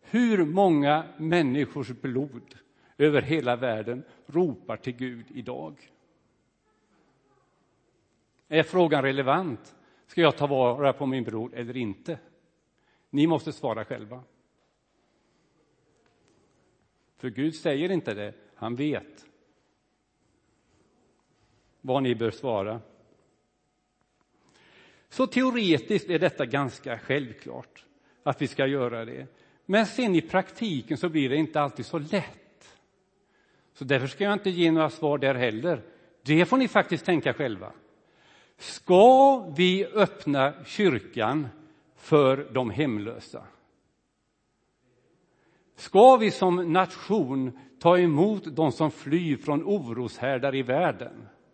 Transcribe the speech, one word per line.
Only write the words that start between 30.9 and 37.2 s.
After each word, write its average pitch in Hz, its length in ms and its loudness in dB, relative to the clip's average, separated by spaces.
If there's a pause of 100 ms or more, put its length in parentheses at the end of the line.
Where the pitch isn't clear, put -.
så 180 120 -4
blir 147 200 0
det 131 60 0
inte 156 260 -2
alltid 127 240 -4
så 165 140 -8
lätt. - 800 -10 (920)
Så 139 120 -12
därför 135 220 0
ska - 160 -6
jag 202 100 0
inte 202 160 -2
ge 170 220 2
några 156 180 2
svar 147 280 -2
där 135 180 0
heller. 123 460 -2 (400)
Det 160 240 4
får 247 120 2
ni 254 100 2
faktiskt - 380 0
tänka 147 280 0